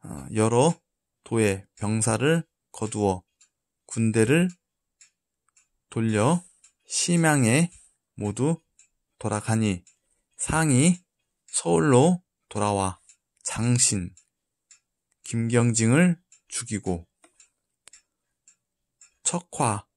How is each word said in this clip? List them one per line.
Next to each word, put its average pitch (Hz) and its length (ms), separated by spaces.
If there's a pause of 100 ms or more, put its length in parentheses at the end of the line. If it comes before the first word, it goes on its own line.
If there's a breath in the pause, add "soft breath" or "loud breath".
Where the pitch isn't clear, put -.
어, - 300
여러 117 460 (440)
도의 104 420 (100)
병사를 113 720 (240)
거두어 104 520 (640)
군대를 113 640 (1400)
돌려 113 540 (420)
심양에 156 880 (440)
모두 117 460 (560)
돌아가니, 107 680 (540)
상이 156 680 (440)
서울로 165 760 (260)
돌아와 101 500 (440)
장신, 113 720 (1080)
김경징을 117 1000 (260)
죽이고 92 600 (2250)
척화의 117 640 (100)